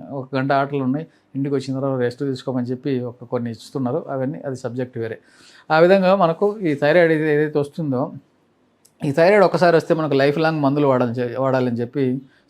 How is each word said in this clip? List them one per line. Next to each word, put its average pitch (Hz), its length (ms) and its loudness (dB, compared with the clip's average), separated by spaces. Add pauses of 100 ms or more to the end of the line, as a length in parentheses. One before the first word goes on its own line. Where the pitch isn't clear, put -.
(100)
ఒక 131 260 -12
గంట 135 160 0
ఆటలు 139 320 -2
ఉన్నాయి, 143 220 -4 (300)
ఇంటికి 139 180 -4
వచ్చిన 131 200 -4
తర్వాత 135 260 -2
రెస్ట్ 120 200 -4
తీసుకోమని 131 460 -6
చెప్పి 127 340 -4
ఒక 123 240 -12
కొన్ని 120 260 -6
ఇస్తున్నారు, 127 580 -6
అవన్నీ 135 380 -6
అది 135 100 -8
సబ్జెక్ట్ 123 420 -8
వేరే. 113 200 -8 (520)
ఆ 160 80 4
విధంగా 185 360 6
మనకు 202 440 0
ఈ 170 160 0
థైరాయిడ్ 160 380 4
ఇది 156 200 0
ఏదైతే 151 260 0
వస్తుందో, 143 540 -4 (920)
ఈ 147 80 -2
థైరాయిడ్ 190 320 6
ఒకసారి 170 320 4
వస్తే 160 180 2
మనకు 156 200 -2
లైఫ్ 143 240 2
లాంగ్ 160 240 0
మందులు 143 240 2
వాడాలని 127 280 2
చె-, 120 260 -4
వాడాలని 127 360 0
చెప్పి 127 440 -4 (300)